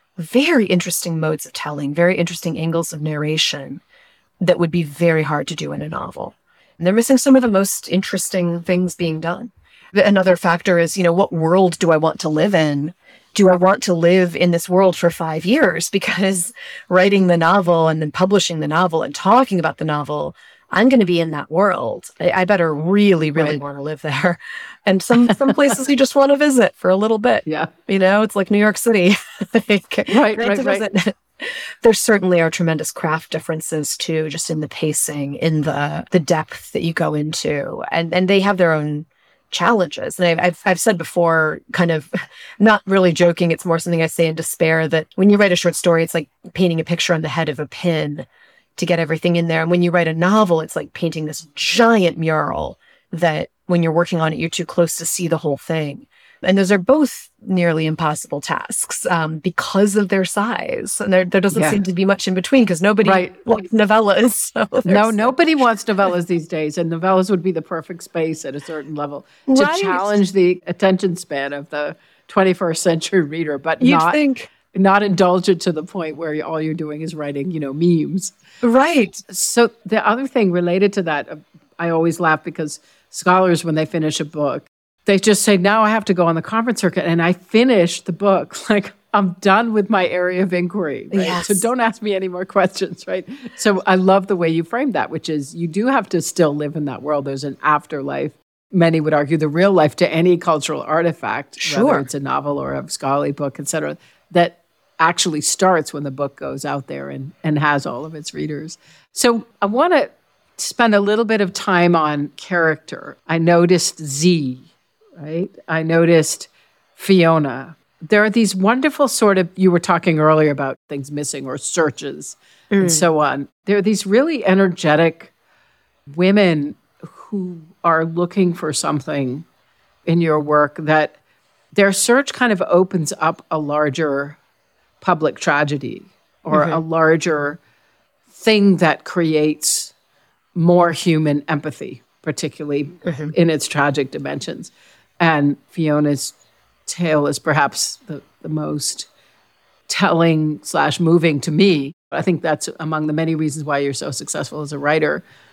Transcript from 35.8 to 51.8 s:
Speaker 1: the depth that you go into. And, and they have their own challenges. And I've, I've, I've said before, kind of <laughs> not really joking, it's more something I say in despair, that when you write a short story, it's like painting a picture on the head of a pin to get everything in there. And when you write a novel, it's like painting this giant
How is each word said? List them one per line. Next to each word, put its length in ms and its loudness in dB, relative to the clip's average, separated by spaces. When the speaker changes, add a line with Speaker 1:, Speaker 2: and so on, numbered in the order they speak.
Speaker 1:
the 80 2
depth 540 -4
that 100 -2
you 80 -2
go 220 -2
into. 680 -4
And, 220 -2
and 140 2
they 140 4
have 160 0
their 160 4
own 320 -4
challenges. 680 -2
And 80 2
I've, 200 2
I've, 180 -2
I've 140 2
said 180 2
before, 640 0
kind 200 0
of 200 -4
<laughs> 240 -20
not 260 4
really 260 4
joking, 400 2
it's 140 -6
more 140 0
something 220 -2
I 60 0
say 200 0
in 80 -4
despair, 520 0
that 280 -2
when 140 4
you 80 6
write 140 4
a 40 2
short 200 0
story, 280 2
it's 100 -6
like 160 -4
painting 260 0
a 40 -4
picture 300 -2
on 80 -2
the 80 -6
head 200 -4
of 100 -8
a 80 -8
pin 580 -4
to 80 -4
get 140 0
everything 360 -2
in 120 0
there. 140 0
And 100 0
when 120 2
you 80 2
write 160 2
a 60 -4
novel, 480 2
it's 140 -10
like 180 -8
painting 320 -6
this 300 -12
giant 640 2